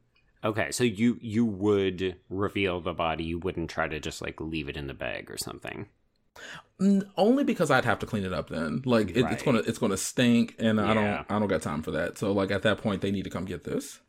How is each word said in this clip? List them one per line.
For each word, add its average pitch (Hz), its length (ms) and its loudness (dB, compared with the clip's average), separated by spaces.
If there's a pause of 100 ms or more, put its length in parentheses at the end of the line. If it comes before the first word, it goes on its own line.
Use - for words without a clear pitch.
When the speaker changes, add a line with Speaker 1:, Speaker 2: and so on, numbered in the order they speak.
(440)
Speaker 1:
Okay, 104 280 0
so 123 120 2
you, 117 380 4
you 113 240 0
would 95 720 2 (120)
reveal 95 520 0
the 85 120 -4
body. 80 300 -2
You 82 160 -4
wouldn't 82 300 -4
try 82 180 -2
to 76 140 -6
just, - 200 -8
like, - 200 -8
leave 80 260 -6
it 71 100 -8
in 69 100 -8
the 67 60 -8
bag 50 380 -8
or - 60 -10
something. - 500 -10 (920)
Speaker 2:
N-, 196 340 4
only 240 280 4
because 175 260 2
I'd 131 160 4
have 104 140 2
to - 80 -6
clean 101 180 -2
it 92 80 -4
up 76 160 -4
then. 80 360 -4
Like, 113 260 4
it, - 60 0
it's - 60 4
Speaker 1:
Right. 85 220 -2
Speaker 2:
gonna, 120 140 4
it's 113 180 -2
gonna 98 200 0
stink, 120 600 2
and 110 240 2
I 101 60 2
Speaker 1:
Yeah. 107 60 4 (240)
Speaker 2:
don't, - 140 -8
I 104 80 2
don't 104 80 2
got 95 140 2
time 78 220 -4
for 82 80 -6
that. 82 260 -2
So, 101 140 0
like, 95 200 2
at 98 120 0
that 104 160 2
point, 98 220 -2
they 98 100 0
need 95 140 -2
to 95 40 -8
come 92 160 -6
get 98 180 -8
this. - 460 -6